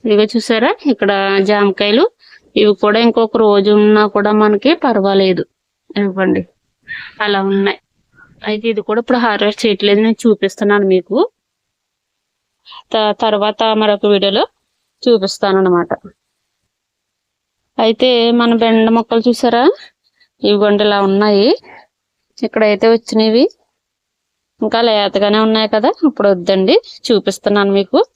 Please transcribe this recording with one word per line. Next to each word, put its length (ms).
ఇదిగో 300
చూసారా 360
ఇక్కడ 200
జామకాయలు, 540
ఇవి 120
కూడా 220
ఇంకొక 380
రోజు 360
ఉన్నా 240
కూడా 180
మనకి 280
పర్వాలేదు, 580
ఇవ్వండి 400
అలా 160
ఉన్నాయి. 280
అయితే 220
ఇది 160
కూడా 160
ఇప్పుడు 220
హార్వెస్ట్ 400
చేయట్లేదు, 400
నేను 180
చూపిస్తున్నాను 680
మీకు. 240
త-, 200
తర్వాత 380
మరొక 320
వీడియోలో 320
చూపిస్తాను 580
అనమాట. 300
అయితే 320
మన 120
బెండ 340
మొక్కలు 320
చూసారా, 360
ఇవిగోండి 460
ఇలా 120
ఉన్నాయి. 400
ఇక్కడైతే 480
వచ్చినవి 500
ఇంకా 220
లేతగానే 600
ఉన్నాయి 260
కదా, 160
ఇప్పుడు 240
వద్దండి, 420
చూపిస్తున్నాను 720
మీకు. 200